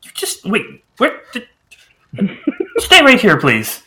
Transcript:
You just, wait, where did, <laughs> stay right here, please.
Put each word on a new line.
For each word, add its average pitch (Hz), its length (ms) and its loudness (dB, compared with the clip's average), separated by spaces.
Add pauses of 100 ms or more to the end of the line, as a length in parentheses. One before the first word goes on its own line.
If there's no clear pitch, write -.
You - 120 -20
just, - 300 -10
wait, - 400 -6 (140)
where 269 240 -2 (100)
did, 247 160 -14 (680)
<laughs> - 220 -4 (400)
stay 370 240 2
right 269 180 6
here, 170 180 4
please. 117 480 -2